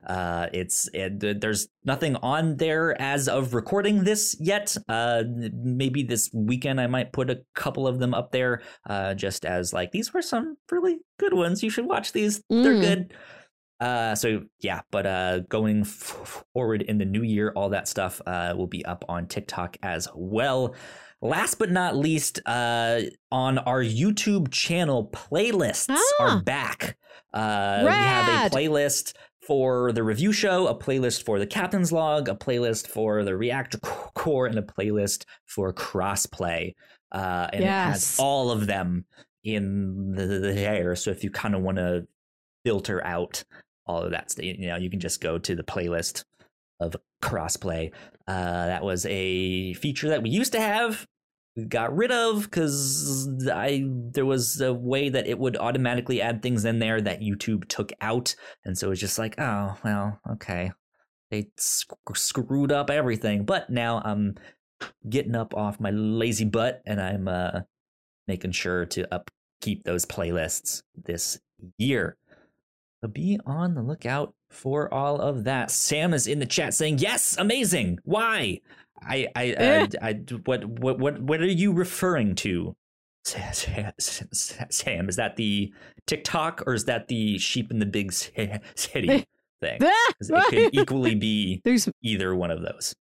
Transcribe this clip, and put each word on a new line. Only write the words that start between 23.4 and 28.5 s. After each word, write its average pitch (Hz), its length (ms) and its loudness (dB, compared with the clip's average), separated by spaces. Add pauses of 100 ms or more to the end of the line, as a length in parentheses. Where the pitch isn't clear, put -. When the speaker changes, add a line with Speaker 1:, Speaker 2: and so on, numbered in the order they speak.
Speaker 1:
our 127 240 0
YouTube 170 680 2
channel, 147 600 0
playlists 185 800 0
Speaker 2:
Ah. 415 300 4
Speaker 1:
are 339 240 4
back. 127 520 -4 (380)
Uh, 104 500 2
we 294 60 6
have 381 380 4
a 349 40 4 (120)
Speaker 2:
Rad. 196 80 2